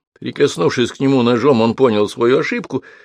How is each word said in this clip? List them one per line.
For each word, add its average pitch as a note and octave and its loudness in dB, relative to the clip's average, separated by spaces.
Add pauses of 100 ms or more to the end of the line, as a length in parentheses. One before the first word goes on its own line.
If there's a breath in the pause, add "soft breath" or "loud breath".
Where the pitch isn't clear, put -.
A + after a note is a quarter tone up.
(200)
Прикоснувшись C3+ -2
к - -14
нему C3+ 2
ножом, A#2+ 2
он A2+ 2
понял G#2+ 2
свою B2 0
ошибку, E3 -6 (220 loud breath)